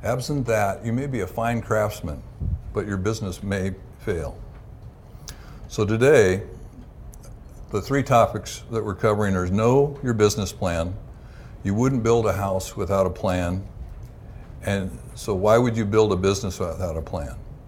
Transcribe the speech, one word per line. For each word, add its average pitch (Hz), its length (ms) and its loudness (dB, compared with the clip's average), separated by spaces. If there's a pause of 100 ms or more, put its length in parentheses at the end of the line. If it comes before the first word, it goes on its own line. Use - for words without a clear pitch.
Absent 127 420 -2
that, 104 400 0
you 113 80 0
may 135 140 -2
be 127 140 -2
a 87 60 -2
fine 117 320 0
craftsman, 104 640 -2 (500)
but 98 140 -2
your 101 120 -2
business 104 440 -4
may 98 320 -2 (240)
fail. 80 400 -4 (1300)
So 107 160 0
today, 110 580 6 (1300)
the 104 100 -2
three 135 220 0
topics 110 640 2
that 113 160 -2
we're 101 80 -2
covering 104 420 2
are 90 120 2
know 127 560 4
your 123 100 0
business 104 380 4
plan, 87 420 -2 (720)
you 98 100 0
wouldn't 123 300 2
build 113 240 4
a 95 60 2
house 95 440 -2
without 95 300 2
a - 20 2
plan, 90 540 0 (1000)
and 98 340 -2 (200)
so - 180 -4
why 104 240 6
would 123 180 4
you 113 80 0
build 104 280 4
a 92 60 2
business 98 420 0
without 82 360 -4
a 82 60 -4
plan? 80 340 -8 (320)